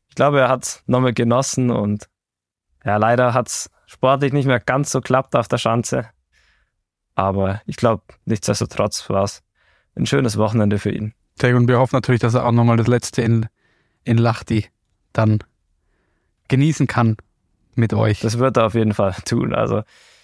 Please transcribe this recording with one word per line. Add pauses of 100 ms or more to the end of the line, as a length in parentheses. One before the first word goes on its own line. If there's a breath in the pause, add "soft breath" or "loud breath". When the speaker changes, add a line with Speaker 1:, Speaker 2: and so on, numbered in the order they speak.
Speaker 1:
ich
glaube,
er
hat's
nochmal
genossen
und (760)
ja,
leider
hat's (160)
sportlich
nicht
mehr
ganz
so
klappt
auf
der
Schanze. (1040)
Aber
ich
glaub, (220)
nichtsdestotrotz
war's (520)
ein
schönes
Wochenende
für
ihn. (260)
Speaker 2:
Sehr
gut,
und
wir
hoffen
natürlich,
dass
er
auch
nochmal
das
letzte
in, (580)
in
Lahti (460)
dann (1120)
genießen
kann (580)
mit
euch.
Speaker 1:
Das
wird
er
auf
jeden
Fall (100)
tun.
Also (420 soft breath)